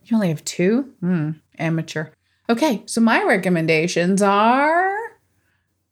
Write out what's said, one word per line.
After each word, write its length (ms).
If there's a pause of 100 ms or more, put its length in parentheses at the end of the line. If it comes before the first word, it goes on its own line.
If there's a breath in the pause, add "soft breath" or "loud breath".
You 120
only 120
have 160
two? 540
Hmm, 320 (260)
amateur. 520 (380)
Okay, 380
so 160
my 220
recommendations 1000
are, 760 (960)